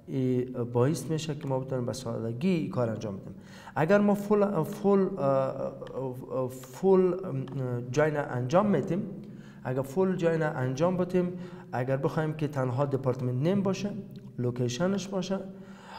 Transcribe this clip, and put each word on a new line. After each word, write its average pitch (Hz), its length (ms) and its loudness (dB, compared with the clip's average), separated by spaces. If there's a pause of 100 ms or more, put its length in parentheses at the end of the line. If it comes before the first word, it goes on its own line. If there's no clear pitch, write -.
این 127 460 0 (200)
باعث 123 380 2
می‌شه 156 240 -2
که 139 140 -8
ما 131 100 0
بتونیم 131 280 -4
به 120 60 -2
سادگی 117 560 -4
این 165 220 0
کار 120 200 0
انجام 107 260 -6
بدیم. - 180 -12 (400)
اگر 165 240 6
ما 202 160 4
فول، 202 480 2
فول، 196 460 2 (100)
اه، 135 1300 -2
فول، 185 680 4
اه، - 60 -6 (720)
جاین 147 240 4
انجام 131 500 2
می‌دیم، 170 340 2 (640)
اگر 131 180 0
فول 185 340 0
جاین 165 260 2
انجام 151 540 2
بدیم، 180 360 2 (400)
اگر 131 240 0
بخوایم 156 360 0
که 151 160 -2
تنها 131 380 0
دپارتمنت 131 480 0
نیم 175 280 2
باشه، 196 280 0 (480)
لوکیشنش 123 680 0
باشه 190 300 -2 (600)